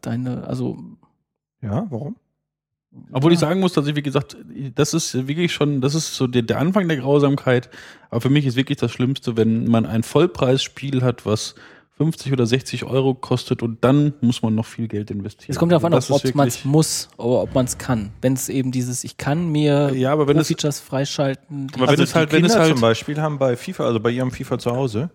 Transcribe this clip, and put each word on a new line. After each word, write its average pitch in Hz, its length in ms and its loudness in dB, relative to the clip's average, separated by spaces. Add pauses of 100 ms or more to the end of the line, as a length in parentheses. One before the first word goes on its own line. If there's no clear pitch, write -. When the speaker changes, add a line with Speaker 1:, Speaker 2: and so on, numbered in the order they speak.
Speaker 1:
deine, 123 460 -4
also 127 300 -4 (840)
Speaker 2:
Ja, 123 280 -2
warum? 143 260 -8 (960)
Speaker 3:
Obwohl 151 220 4
ich 170 80 4
Speaker 1:
Ja. 151 60 2
Speaker 3:
sagen 180 120 0
muss, 185 140 2
dass 143 140 0
ich, 151 80 -2
wie 147 80 -2
gesagt, 139 340 -4 (380)
das 147 180 2
ist 131 340 -4
wirklich 165 240 -2
schon, 143 300 0
das 143 140 2
ist - 200 -4
so 131 120 0
der, 123 160 0
der 120 160 -2
Anfang 185 280 2
der 160 100 0
Grausamkeit. 139 720 2 (420)
Aber 117 100 -2
für 131 80 0
mich 143 160 4
ist 120 100 0
wirklich 135 220 -2
das 120 140 -2
Schlimmste, 127 460 -2
wenn 113 300 2
man 113 200 4
ein 113 160 -2
Vollpreisspiel 135 1000 0
hat, 123 240 -2
was 104 300 -2 (360)
fünfzig 151 400 -2
oder 123 140 2
sechzig 117 400 -2
Euro 131 300 0
kostet - 480 -4
und 113 200 -4
dann 143 380 4
muss 120 220 0
man 110 100 0
noch 110 140 -2
viel 117 200 -8
Geld 104 220 -6
investieren. 104 420 -10
Speaker 1:
Es 127 60 -6
kommt 170 140 2
darauf 165 120 4
an, 170 80 2
Speaker 3:
Das 135 200 2
Speaker 1:
ob, 143 120 2
Speaker 3:
ist 135 60 -4
Speaker 1:
ob 123 60 -4
man's 139 220 2
Speaker 3:
wirklich - 80 -10
Speaker 1:
muss 151 520 2
oder 120 240 0
ob - 140 -4
man's 127 240 0
kann. 107 320 -4 (100)
Wenn's 131 280 0
eben 127 220 -2
dieses, 123 320 -4
ich - 140 -14
kann 165 340 -2
mir 147 440 2
Speaker 3:
Ja, 131 180 2
aber 151 140 2
wenn 143 100 6
es 156 100 2
Speaker 1:
Pro-Features 151 320 -2
freischalten, 139 920 -4
Speaker 3:
Aber 127 160 2
Speaker 2:
Also 147 80 6
Speaker 3:
wenn 165 60 4
es - 80 0
Speaker 2:
die - 40 -4
Speaker 3:
halt, 160 160 2
wenn 160 140 4
es 214 60 4
Speaker 2:
Kinder 208 140 4
Speaker 3:
halt 160 100 4
Speaker 2:
zum 123 60 0
Beispiel 117 380 0
haben 151 200 -2
bei 131 180 2
fifa, - 280 -8
also 120 140 0
bei 117 120 0
ihrem 127 180 -2
fifa 120 300 -6
zu 120 120 -2
Hause, 127 440 -2